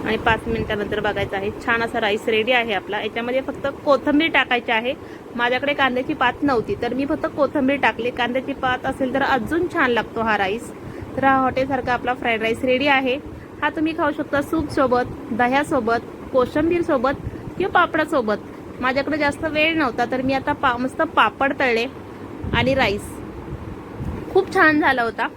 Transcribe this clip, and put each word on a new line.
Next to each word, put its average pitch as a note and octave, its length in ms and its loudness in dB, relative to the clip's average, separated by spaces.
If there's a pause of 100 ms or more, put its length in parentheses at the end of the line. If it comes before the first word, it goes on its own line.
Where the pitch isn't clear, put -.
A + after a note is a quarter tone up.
आणि A3 140 -2
पाच A3 300 2
मिनिटानंतर G#3 520 -2
बघायचं G3+ 380 -2
आहे, G3 140 -4 (140)
छान A#3 180 2
असा A#3 180 -2
राईस G#3+ 260 0
रेडी A3 240 2
आहे A#3 220 2
आपला. G3 280 -4
याच्यामध्ये A#3 400 -4
फक्त C4+ 260 -6 (180)
कोथिंबीर D4 460 4
टाकायची B3 400 2
आहे. A#3 220 0 (420)
माझ्याकडे B3 380 0
कांद्याची C4+ 400 2
पात B3 280 2
नव्हती, C4+ 400 0
तर A#3+ 120 -2
मी C4+ 120 -2
फक्त D4+ 200 -2
कोथिंबीर C#4+ 560 2
टाकली. A#3 300 0
कांद्याची B3 420 -2
पात B3+ 320 -2
असेल C4 280 -2
तर C4+ 80 2
अजून C4+ 520 0
छान C#4 180 2
लागतो A3+ 300 -2
हा A3 160 2
राईस. G3+ 360 -2 (440)
तर B3 60 -2
हा C4+ 140 6
हॉटेलसारखा C4 560 0
आपला A#3+ 200 0
फ्राईड A#3+ 280 0
राईस A3+ 220 0
रेडी B3+ 240 4
आहे. C4+ 280 4 (460)
हा D4 80 2
तुम्ही D#4 280 0
खाऊ D4+ 200 2
शकता C#4+ 240 0
सूपसोबत, C#4+ 640 2 (280)
दह्यासोबत, B3 1040 0
कोशिंबीरसोबत C#4+ 800 2 (440)
किंवा F#4+ 220 2
पापडासोबत. D4+ 580 2 (420)
माझ्याकडे C4+ 380 0
जास्त C#4+ 280 0
वेळ D#4 320 2
नव्हता, A#3+ 340 2
तर B3+ 100 0
मी C4 120 2
आता C4+ 200 0
पा-, C4 240 2
मस्त C4 240 -2
पापड C4+ 580 2
तळले A#3+ 260 2 (680)
आणि A#3+ 200 4
राईस. G#3 400 0 (1200)
खूप F#4+ 200 4
छान D#4 260 6
झाला C4 240 4
होता A3+ 340 -2